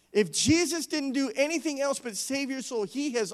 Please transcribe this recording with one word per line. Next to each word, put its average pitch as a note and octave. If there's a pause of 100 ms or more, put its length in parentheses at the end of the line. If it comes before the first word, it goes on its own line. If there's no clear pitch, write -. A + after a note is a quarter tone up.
(100)
If G3
Jesus D#4
didn't C#4
do C4+
anything D4
else C#4
but A3
save C#4
your C4
soul, A3+
he C#4
has A3